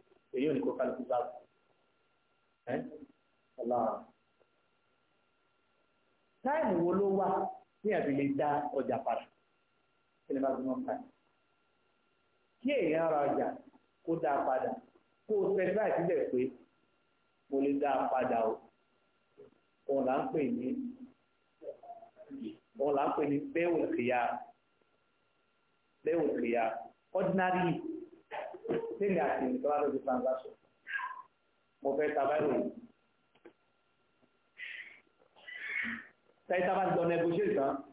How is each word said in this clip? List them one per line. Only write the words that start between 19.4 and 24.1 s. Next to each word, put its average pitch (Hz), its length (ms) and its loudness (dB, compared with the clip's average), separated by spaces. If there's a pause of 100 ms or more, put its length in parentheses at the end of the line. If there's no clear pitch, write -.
Òun 135 180 2
là 127 100 2
ń 151 120 0
pè 160 180 0
ní, 247 220 -2 (2000)
òun 143 220 0
là 139 100 2
ń - 60 0
pè 156 140 0
ní 143 160 2
bẹ́ẹ̀ 170 300 0
òkèèyà. 123 480 2 (1900)